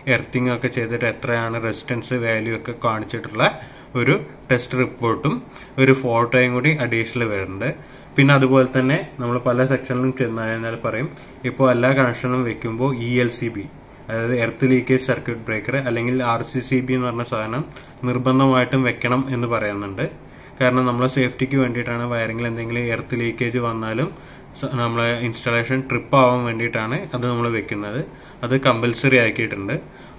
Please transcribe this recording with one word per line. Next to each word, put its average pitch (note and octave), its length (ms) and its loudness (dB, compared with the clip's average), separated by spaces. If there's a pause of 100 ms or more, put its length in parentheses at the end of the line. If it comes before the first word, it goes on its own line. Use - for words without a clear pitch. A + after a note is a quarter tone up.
earthing B2 440 0
ഒക്കെ A#2+ 180 -2
ചെയ്തിട്ട് A#2 360 -2
എത്രയാണ് A2+ 580 -2
resistance A#2 520 -4
value A2+ 420 0
ഒക്കെ A2+ 180 -8 (100)
കാണിച്ചിട്ടുള്ള A2 760 -2 (340)
ഒരു B2+ 280 2 (280)
ടെസ്റ്റ് B2+ 280 0
റിപ്പോർട്ടും B2+ 640 -2 (360)
ഒരു C3 140 8
ഫോട്ടോയും B2 600 2
കൂടി C3+ 240 2
അഡീഷണൽ A#2 480 -2
വരുന്നുണ്ട്. G2+ 500 -4 (420)
പിന്നെ C#3+ 180 8
അതുപോലെ C3 440 6
തന്നെ C3+ 300 2 (100)
നമ്മൾ A#2+ 200 -2
പല B2 280 2
സെക്ഷനിലും B2+ 520 0
ചെന്ന് A2+ 240 -2
കഴിഞ്ഞാൽ A2+ 420 -4
പറയും, A2+ 240 -4 (360)
ഇപ്പോൾ B2+ 260 4
എല്ലാ B2 220 4
കണക്ഷനും B2+ 520 2
വെക്കുമ്പോൾ A#2+ 520 -2
ഇ A#2+ 240 0
എൽ A#2+ 80 4
സി A#2 200 -4
ബി, G2+ 160 -6 (440)
അതായത് A#2 320 -2
earth A2+ 300 0
leakage B2+ 320 4
circuit A#2 400 -4
breaker A2+ 340 -4
അല്ലെങ്കിൽ B2 460 -2
ആർ A#2 200 0
സി - 180 -6
സി B2+ 200 0
ബി B2+ 120 -2
എന്ന് B2+ 140 0
പറഞ്ഞ A#2+ 160 -2
സാധനം A#2 420 -4 (400)
നിർബന്ധമായിട്ടും C3 800 4
വെക്കണം B2 460 0
എന്ന് B2 200 -2
പറയുന്നുണ്ട്. G#2 640 -4 (500)
കാരണം B2+ 260 4
നമ്മളെ B2 220 2
സേഫ്റ്റിക്ക് C3 480 0
വേണ്ടിയിട്ടാണ്. A#2+ 460 0
വയറിങ്ങിൽ A#2 440 -2
എന്തെങ്കിലും A#2 340 -4
earth A#2 400 -4
leakage A#2 380 -2
വന്നാലും A2+ 560 -2 (460)
സ-, C3+ 140 -4
നമ്മളെ A#2 440 0
installation A#2 640 -2
trip C3 360 0
ആവാൻ B2 280 6
വേണ്ടിയിട്ടാണ് A#2 680 -4
അത് A#2+ 120 -2
നമ്മൾ A#2 220 0
വെക്കുന്നത്. G#2+ 560 -4 (380)
അത് B2+ 180 2
compulsory A#2+ 560 2
ആക്കിയിട്ടുണ്ട്. A2 640 0 (380)